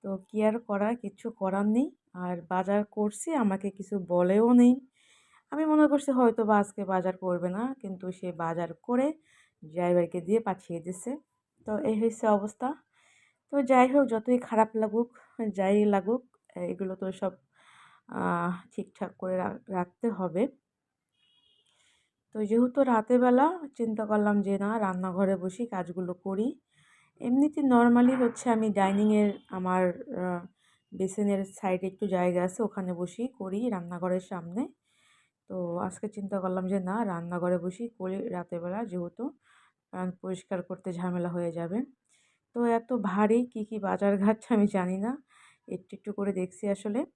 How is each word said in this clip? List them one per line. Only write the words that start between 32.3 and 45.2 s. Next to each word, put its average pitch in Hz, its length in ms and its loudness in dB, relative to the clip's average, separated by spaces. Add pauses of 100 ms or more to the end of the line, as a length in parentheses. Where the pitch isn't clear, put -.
আছে, 185 200 -2
ওখানে 185 300 -4
বসি 180 340 -6
করি 208 420 -4
রান্নাঘরের 180 500 -4
সামনে। 185 480 -8 (800)
তো 175 300 -6
আজকে 185 320 -6
চিন্তা 202 300 -8
করলাম 185 280 -4
যে 196 120 0
না, 190 260 -4
রান্নাঘরে 175 520 -2
বসি 185 320 -6 (100)
করি 190 300 -6
রাতের 175 320 -8
বেলা, 190 240 -6
যেহেতু, 180 440 -8 (600)
কারণ 185 200 -6 (100)
পরিষ্কার 185 420 -6
করতে 180 300 -10
ঝামেলা 175 360 -2
হয়ে 170 220 -4
যাবে। 170 300 -4 (720)
তো 240 120 0
এত 233 280 0
ভারী 214 520 2
কী 220 200 -8
কী 214 140 -8
বাজারঘাট 196 580 2 (120)
আমি 208 180 4
জানি 185 300 -2
না, 240 260 -6 (440)